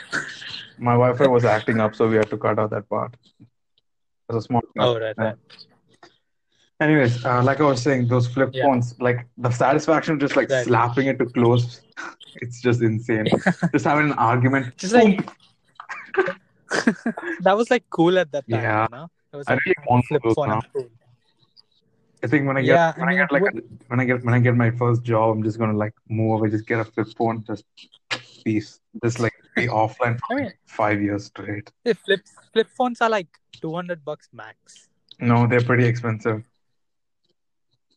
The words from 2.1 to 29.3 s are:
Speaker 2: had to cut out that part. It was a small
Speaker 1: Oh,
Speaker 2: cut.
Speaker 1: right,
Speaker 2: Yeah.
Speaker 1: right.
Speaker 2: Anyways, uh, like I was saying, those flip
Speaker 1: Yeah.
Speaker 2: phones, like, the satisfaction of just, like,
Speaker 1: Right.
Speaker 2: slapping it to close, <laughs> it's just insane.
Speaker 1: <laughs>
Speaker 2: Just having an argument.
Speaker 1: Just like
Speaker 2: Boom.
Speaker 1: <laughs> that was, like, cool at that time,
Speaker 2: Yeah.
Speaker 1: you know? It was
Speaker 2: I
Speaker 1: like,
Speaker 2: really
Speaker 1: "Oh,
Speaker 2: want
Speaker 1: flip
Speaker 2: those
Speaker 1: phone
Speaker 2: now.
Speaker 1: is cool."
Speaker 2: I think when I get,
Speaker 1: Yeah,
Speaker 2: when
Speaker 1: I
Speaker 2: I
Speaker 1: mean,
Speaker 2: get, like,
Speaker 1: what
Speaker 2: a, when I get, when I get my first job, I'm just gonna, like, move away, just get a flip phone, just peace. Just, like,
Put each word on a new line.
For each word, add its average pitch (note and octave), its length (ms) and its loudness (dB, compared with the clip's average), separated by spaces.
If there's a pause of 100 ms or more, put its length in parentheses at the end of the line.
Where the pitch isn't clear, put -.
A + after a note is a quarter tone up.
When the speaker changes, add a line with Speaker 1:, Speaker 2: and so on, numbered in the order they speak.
Speaker 2:
had G#2+ 140 2
to A2+ 60 -4
cut G#2+ 220 -2
out G#2+ 120 -2
that A2 180 -8
part. A#2+ 260 -6 (260)
It A#2 60 -20 (840)
was A2+ 160 -4
a - 20 -14
small B2 140 2 (180)
Speaker 1:
Oh, A#2+ 160 2
Speaker 2:
cut. A2+ 80 -4
Speaker 1:
right, A2 140 -6
Speaker 2:
Yeah. A2 80 -2
Speaker 1:
right. A2 120 -2 (1400)
Speaker 2:
Anyways, C#3+ 440 2
uh, B2 200 2
like C3+ 160 0
I D#3 40 4
was C3+ 160 2
saying, B2+ 280 0
those A#2+ 180 2
flip C3+ 260 0
Speaker 1:
Yeah. C3 120 -2
Speaker 2:
phones, B2 360 0
like, B2 240 -2 (140)
the B2 120 -2
satisfaction D3+ 640 0
of C#3 60 -4
just, C#3+ 140 -2
like, B2 160 0
Speaker 1:
Right. C3 160 0
Speaker 2:
slapping A#2+ 400 2
it B2+ 140 -2
to B2 60 0
close, A#2+ 540 2 (160)
<laughs> - 460 -18
it's B2 180 -12
just A#2+ 220 0
insane. A2 440 -2
Speaker 1:
<laughs> - 460 0
Speaker 2:
Just C#3+ 120 0
having D3+ 260 2
an - 80 -4
argument. B2 580 0
Speaker 1:
Just F#3+ 160 -4
like A3 320 6 (880)
Speaker 2:
Boom. F#4+ 140 0 (420)
Speaker 1:
<laughs> - 720 -4
that F#3+ 140 4
was, A3+ 140 -4
like, B3 200 -2
cool F3 280 2
at D#3 140 -2
that C#3+ 180 -8
time, A2+ 120 -2
Speaker 2:
Yeah. A2 280 0
Speaker 1:
you A#2+ 60 -16
know? D#3+ 140 -16 (220)
It D3 40 -16
was C#3+ 120 -12
Speaker 2:
I B2 60 0
Speaker 1:
like, B2 100 -2
Speaker 2:
really F#3+ 140 0
Speaker 1:
"Oh, C3 140 -2
Speaker 2:
want B2 140 4
Speaker 1:
flip D3 180 -2
Speaker 2:
those A2+ 100 2
Speaker 1:
phone C#3+ 140 0
Speaker 2:
now. G#2+ 100 0
Speaker 1:
is A2+ 140 -6
cool." C3 180 -8 (1300)
Speaker 2:
I - 20 -4
think C#3 220 2
when C3+ 80 0
I C3+ 60 0
get, B2+ 120 4
Speaker 1:
Yeah, E3 220 4
Speaker 2:
when C3+ 120 -2
Speaker 1:
I C#3 40 0
Speaker 2:
I - 20 0
Speaker 1:
mean, C#3+ 40 0
Speaker 2:
get, C#3 140 0
like, C#3+ 100 2
Speaker 1:
what G3+ 120 0
Speaker 2:
a, A2+ 80 -10 (260)
when A#2+ 120 0
I C3 40 0
get, B2 200 0
when A#2+ 100 2
I B2 60 4
get A#2+ 160 4
my A#2 160 4
first A#2+ 320 0
job, A2+ 320 2
I'm G#2+ 80 -4
just A2 140 -4
gonna, G#2+ 180 0
like, G#2+ 180 -4 (140)
move A2 320 0
away, A2 100 0
just G#2+ 160 -4
get A2+ 140 -2
a G#2+ 40 -4
flip G#2+ 320 -6
phone, A2+ 280 -4
just G#2+ 200 -10 (800)
peace. G#2+ 360 -4 (240)
Just, A#2+ 160 -2
like, A2+ 140 -2 (200)